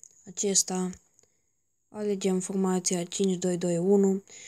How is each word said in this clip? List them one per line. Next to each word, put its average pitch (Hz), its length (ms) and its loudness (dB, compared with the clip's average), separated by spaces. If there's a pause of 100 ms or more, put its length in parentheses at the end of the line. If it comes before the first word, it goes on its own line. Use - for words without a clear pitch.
(260)
acesta. 185 640 -2 (1000)
Alegem 196 520 -2
formația 185 640 0
cinci 185 340 -2
doi 180 180 0
doi 175 220 0
unu, 196 440 4 (240)